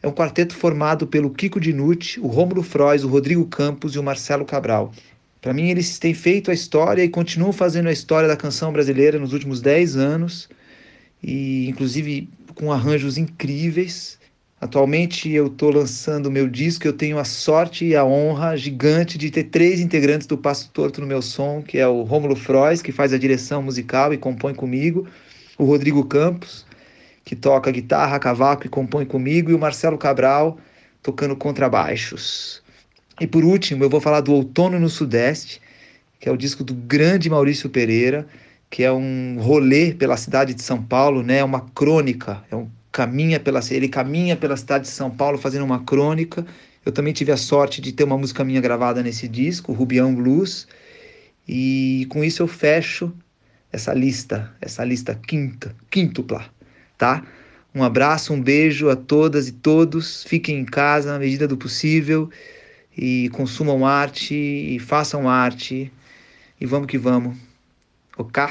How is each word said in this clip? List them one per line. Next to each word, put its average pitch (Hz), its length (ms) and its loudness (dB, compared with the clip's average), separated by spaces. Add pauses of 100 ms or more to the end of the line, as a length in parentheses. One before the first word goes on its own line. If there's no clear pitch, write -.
é 147 60 -4
um 143 60 -2
quarteto 170 420 0
formado 156 500 0
pelo 147 240 0
Kiko 190 300 -4
Dinucci, 160 600 0
o 180 60 -4
Rômulo 180 360 0
Frois, 143 400 2
o 131 60 -2
Rodrigo 143 380 2
Campos 143 480 -4
e 143 40 -4
o 143 40 -4
Marcelo 139 420 -4
Cabral. 113 480 -2 (480)
Pra 127 120 -4
mim, 165 160 0
eles 175 300 -2
têm 170 140 0
feito 185 380 0
a - 20 2
história 175 500 2
e 170 60 2
continuam 170 420 0
fazendo 170 380 0
a - 20 2
história 156 380 2
da 147 80 2
canção 156 340 -4
brasileira 147 480 4
nos 135 140 -4
últimos 135 260 -4
dez 143 380 2
anos, 160 500 -2 (760)
e 131 460 -2
inclusive 139 640 -4 (260)
com 151 160 -4
arranjos 139 460 0
incríveis. 160 1000 -4 (440)
Atualmente 151 720 0
eu 147 220 2
tô 151 180 2
lançando 143 600 0
meu 135 160 2
disco, 156 400 -2
eu 147 40 4
tenho 151 280 -2
a 143 40 -2
sorte 170 600 0
e 160 100 4
a 143 80 6
honra 147 540 2
gigante 147 580 2
de 156 140 -4
ter 156 140 0
três 175 360 4
integrantes 151 460 2
do 151 100 -2
Passo 139 380 -4
Torto 143 260 -2
no 143 60 -8
meu 135 160 -2
som, 143 400 -6
que 147 160 -6
é 131 100 4
o 120 140 2
Rômulo 139 340 0
Frois, 143 460 2
que - 100 -10
faz 139 220 2
a 131 60 2
direção 135 420 0
musical 135 540 0
e - 20 -8
compõe 131 380 -4
comigo, 147 520 -2 (520)
o 147 40 2
Rodrigo 143 400 4
Campos, 160 640 -2 (580)
que - 120 -8
toca 135 340 2
guitarra, 135 480 0
cavaco 135 480 0
e 131 40 -10
compõe 135 360 -4
comigo, 147 460 0
e - 20 6
o 160 60 4
Marcelo 156 360 0
Cabral 143 640 2 (460)
tocando 139 320 -4
contrabaixos. 120 1300 -4 (580)
E 160 60 -2
por 165 180 4
último, 170 380 4
eu 135 80 4
vou 147 100 4
falar 151 200 2
do 143 120 2
Outono 170 460 2
no 165 100 4
Sudeste, 131 720 -2 (580)
que - 80 -6
é 131 40 0
o 131 60 0
disco 135 260 -6
do 131 100 -8
grande 156 560 2
Maurício 143 400 2
Pereira, 123 560 0 (460)
que 123 120 -2
é 131 80 4
um 131 480 -4
rolê 143 540 4
pela 131 240 0
cidade 135 380 0
de - 80 -14
São 120 180 -4
Paulo, 131 400 2
né? 127 160 0
É 139 60 2
uma 131 180 -2
crônica, 135 880 0
é 110 60 -8
um 113 120 -8 (220)
caminha 143 500 0
pela, 135 200 0 (100)
ele 131 180 0
caminha 151 480 -2
pela 139 220 -4
cidade 139 280 -2
de - 40 -14
São 131 220 -8
Paulo 139 260 -2
fazendo 139 260 -4
uma 127 200 -2
crônica. 156 600 0 (400)
Eu - 80 -4
também 151 220 -2
tive 147 180 0
a 127 60 2
sorte 143 420 0
de 131 120 -8
ter 147 120 0
uma 135 140 2
música 135 260 -4
minha 131 160 0
gravada 123 440 0
nesse 117 240 -6
disco, 135 440 -4
Rubião 127 440 2
Blues, 139 520 0 (800)
e 131 640 0
com 151 140 -2
isso 165 180 -2
eu 170 60 2
fecho 165 680 0 (580)
essa 113 220 -4
lista, 120 680 -2
essa - 240 -8
lista 123 300 -4
quinta, 127 600 -6 (160)
quíntupla, - 540 -2 (520)
tá? 131 240 2 (540)
Um 131 80 0
abraço, 143 500 2
um 139 80 -2
beijo 147 480 2
a 131 60 4
todas 147 520 2
e 123 40 -10
todos, 160 720 2
fiquem 160 340 -2
em 131 80 -4
casa 143 480 0
na 143 60 -6
medida 139 280 0
do 135 80 -2
possível 156 760 0 (640)
e 127 340 -2
consumam 135 540 -2
arte 139 480 0
e 143 460 -4
façam 147 500 -2
arte 127 640 -2 (640)
e - 60 -6
vamos 139 220 -2
que 135 100 -4
vamos, 123 400 0 (800)
ok? 123 340 -4